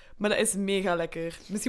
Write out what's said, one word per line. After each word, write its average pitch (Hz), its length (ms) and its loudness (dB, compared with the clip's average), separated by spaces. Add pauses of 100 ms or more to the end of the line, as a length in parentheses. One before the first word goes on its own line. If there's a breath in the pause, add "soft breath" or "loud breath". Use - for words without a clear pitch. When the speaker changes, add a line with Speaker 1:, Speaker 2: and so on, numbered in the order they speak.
Speaker 1:
<laughs> - 180 -18
Speaker 2:
maar 208 120 2
dat - 80 2
is 214 160 4
mega 196 420 2
lekker. 165 420 -4 (100)
Misschien - 0 - (200)